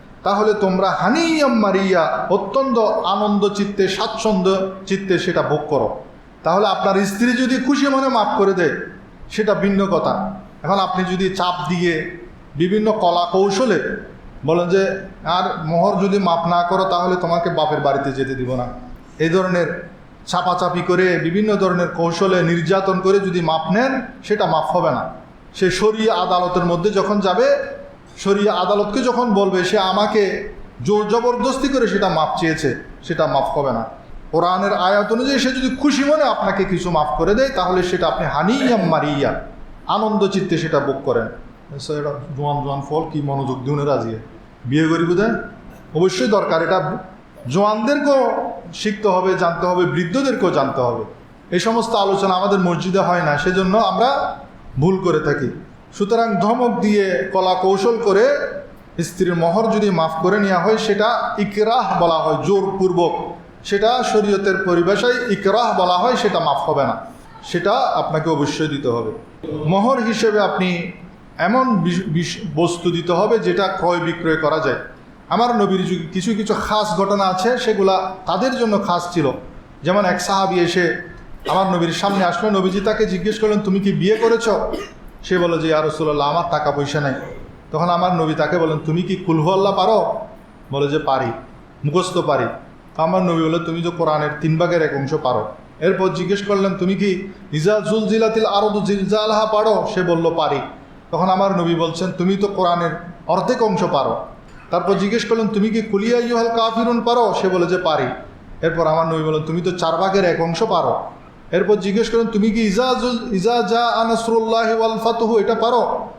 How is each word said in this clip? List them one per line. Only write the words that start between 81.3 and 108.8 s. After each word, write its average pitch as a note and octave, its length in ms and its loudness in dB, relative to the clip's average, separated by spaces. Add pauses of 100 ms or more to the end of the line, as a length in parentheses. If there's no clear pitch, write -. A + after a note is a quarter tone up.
আমার F3+ 280 2
নবীর E3+ 160 0
সামনে G3 320 0
আসলো, F3 260 0
নবীজি F#3+ 300 0
তাকে G#3+ 260 0
জিজ্ঞেস F#3+ 340 -2
করলেন, G#3+ 200 2
"তুমি G3 200 0
কি G3 120 2
বিয়ে F3+ 240 2
করেছ?" A3+ 320 2 (720)
সে F#3 160 0
বলে E3+ 200 2
যে, D#3+ 100 0
"ইয়া D#3 140 2
রাসূলুল্লাহ, D3 480 0
আমার E3 200 0
টাকা D3+ 200 0
পয়সা C#3+ 300 -2
নাই।" C#3 140 -2 (580)
তখন D#3+ 160 0
আমার F3+ 240 2
নবী D#3+ 220 0
তাকে D#3 240 0
বলেন, D#3+ 260 0
"তুমি D#3 180 0
কি F#3 140 -4
কুল D#3+ 240 0
হু D#3+ 120 2
আল্লাহ G3 200 2
পারো?" G3 420 2 (580)
বলে C#3+ 160 0
যে, D3+ 100 0
"পারি, C3 340 0 (520)
মুখস্থ F3 340 -2
পারি।" C#3 260 0 (520)
তো D#3 60 -2
আমার F3+ 200 0
নবী E3+ 200 0
বলে, E3 160 0
"তুমি E3 240 -4
তো E3+ 80 -2
কোরআনের D#3 400 -2 (100)
তিন D#3+ 180 0
ভাগের E3+ 240 2
এক C#3+ 140 0
অংশ C#3 260 -4
পারো।" A#2 260 -2 (320)
এরপর F#3 340 2
জিজ্ঞেস F#3 320 -2
করলেন, G3 280 0
"তুমি F#3 200 0
কি F#3+ 340 -2 (240)
ইজা F#3 280 2
জুলজিলাতিল G#3+ 640 0
আরদু G3+ 340 0
জিলজালাহা G#3+ 640 0
পারো?" G#3+ 480 2
সে F#3 80 0
বলল, E3 340 2
"পারি।" C#3+ 240 0 (500)
তখন E3+ 180 0
আমার F#3+ 320 2
নবী E3+ 140 2
বলছেন, E3+ 440 -2
"তুমি F#3 180 2
তো G3+ 120 0
কোরআনের F3 420 0 (360)
অর্ধেক A#3 360 0
অংশ G3 300 2
পারো।" B2 340 -2 (440)
তারপর F3+ 240 0
জিজ্ঞেস G3+ 300 0
করলেন, A3+ 240 0
"তুমি G#3 220 2
কি A3 120 0
কুল G3 220 -2
ইয়া A#3+ 140 2
আইয়ুহাল A#3 300 0
কাফিরুন A3+ 520 0
পারো?" A#3 400 2
সে F#3+ 80 2
বলে F3 180 2
যে, F3 120 0
"পারি।" C#3+ 280 0 (560)
এরপর E3 240 0